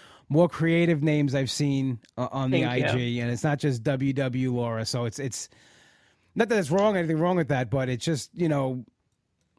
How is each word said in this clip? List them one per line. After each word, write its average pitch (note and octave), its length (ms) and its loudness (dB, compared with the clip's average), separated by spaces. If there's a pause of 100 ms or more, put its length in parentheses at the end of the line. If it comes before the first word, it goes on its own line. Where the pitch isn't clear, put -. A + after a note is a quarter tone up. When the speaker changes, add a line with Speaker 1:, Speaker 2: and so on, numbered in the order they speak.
(300)
Speaker 1:
more E3 180 6
creative E3 540 2
names D3 320 2
I've C3+ 180 0
seen, C3+ 460 0 (220)
uh, B2 120 -2
on C3 200 -2
the C3 100 4
Speaker 2:
Thank B2 220 0
you. D3+ 60 0
Speaker 1:
I - 40 0
G, A#2+ 260 -2
and A#2+ 120 -2
it's A#2 120 -4
not D3 140 0
just B2+ 240 -2
W C3+ 320 0
W C3 400 -2
Laura. A#2 320 -2
So A#2+ 200 -4
it's, A2 120 -6
it's - 320 -8 (840)
not G#3 140 2
that A3 100 2
it's D3 100 -2
wrong, G3+ 280 2
anything D#3+ 200 0
wrong F3 200 2
with D3+ 100 0
that, B2+ 240 -2
but C3 180 0
it's B2 160 -4
just, E3 300 -2
you E3+ 120 0
know, C3+ 380 -2 (720)